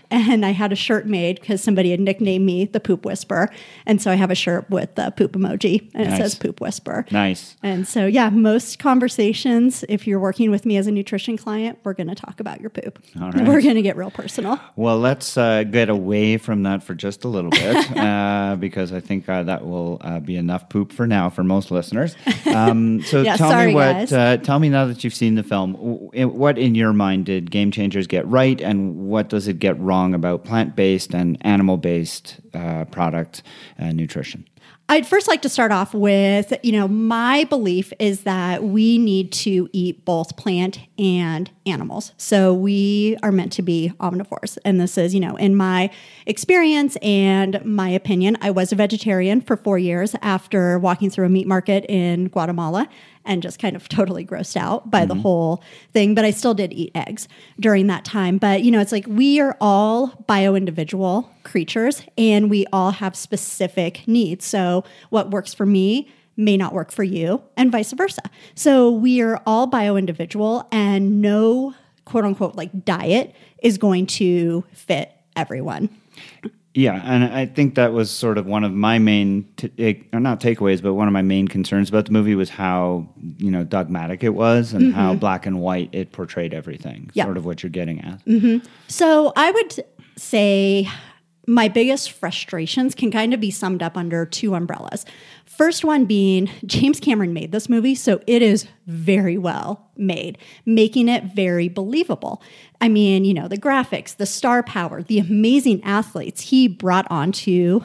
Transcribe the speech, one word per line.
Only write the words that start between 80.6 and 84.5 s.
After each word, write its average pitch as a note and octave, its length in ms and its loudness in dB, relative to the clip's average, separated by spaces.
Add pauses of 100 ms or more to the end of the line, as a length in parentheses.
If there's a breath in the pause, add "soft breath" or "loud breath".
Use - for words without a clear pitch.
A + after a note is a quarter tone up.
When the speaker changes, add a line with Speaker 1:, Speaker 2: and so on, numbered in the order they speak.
Speaker 2:
but F#2+ 140 -2
one G#2 140 0
of G2+ 60 2
my F#2+ 100 2
main F#2+ 240 2
concerns G2 420 -2
about G#2+ 160 2
the - 60 -8
movie G#2+ 240 2
was F#2+ 160 0
how, F2+ 580 -2 (300)
you G2 100 -2
know, F2+ 140 -2
dogmatic F2 600 -6
it A2 120 0
was A2+ 380 2